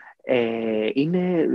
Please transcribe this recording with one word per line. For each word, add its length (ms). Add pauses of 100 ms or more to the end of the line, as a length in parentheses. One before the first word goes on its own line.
(240)
ε, 680
είναι, 600